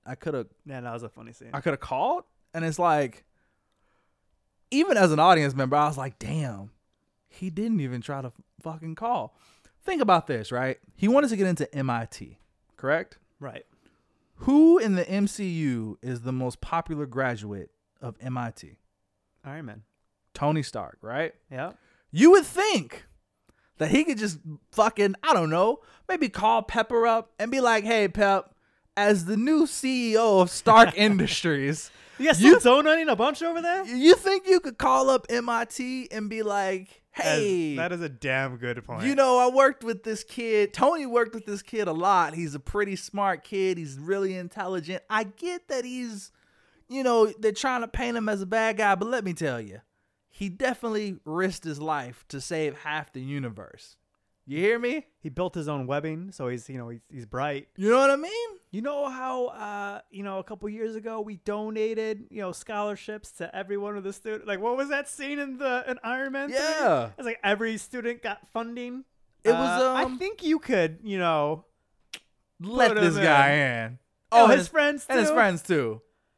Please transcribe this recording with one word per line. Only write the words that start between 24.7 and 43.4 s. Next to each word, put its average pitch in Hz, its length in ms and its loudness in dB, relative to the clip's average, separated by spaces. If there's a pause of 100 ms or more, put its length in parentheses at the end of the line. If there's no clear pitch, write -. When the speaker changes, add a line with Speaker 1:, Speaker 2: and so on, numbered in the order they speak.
Speaker 1:
fucking, 208 500 2
I 320 100 4
don't 170 160 2
know, 190 300 2 (300)
maybe 339 180 0
call 220 340 0
Pepper 233 460 0
up 226 320 0
and 220 100 -6
be 262 120 0
like, 226 240 2
"Hey, 220 240 2
Pep, 196 440 0 (440)
as 202 280 4
the 208 120 -2
new 302 280 4
C 254 480 -2
E 214 40 6
O 214 240 6
of 180 100 4
Stark 226 420 8
Speaker 2:
<laughs> - 40 -14
Speaker 1:
Industries, 165 920 0 (280)
Speaker 2:
You 269 100 -2
guys 185 140 4
Speaker 1:
you 311 180 12
Speaker 2:
still 277 240 6
donuting 311 260 4
a 240 60 2
bunch 262 260 0
over 339 200 -4
there?" 349 240 -4
Speaker 1:
you 254 300 8
think 381 300 0
you 370 140 6
could 269 180 -8
call 262 320 4
up 262 200 2
M 240 200 -2
I 233 160 -2
T 254 460 -8
and 214 180 -8
be 220 140 -4
like, 190 580 -4 (140)
Speaker 2:
As - 80 -4 (160)
Speaker 1:
"Hey," 175 380 -2
Speaker 2:
that 165 160 -4
is 170 80 -6
a 160 80 -6
damn 131 480 -4
good 120 260 -8
point. 120 220 -8
Speaker 1:
"You 269 100 0
know, 262 220 6
I 247 100 4
worked 269 380 4
with 226 180 -6
this 220 200 -6
kid. 214 500 0
Tony 285 320 2
worked 233 280 0
with 220 120 -12
this 202 160 -8
kid 208 260 -6
a 165 60 -2
lot. 170 400 2
He's 160 220 -6
a 147 40 -10
pretty 202 380 -4
smart 196 480 -4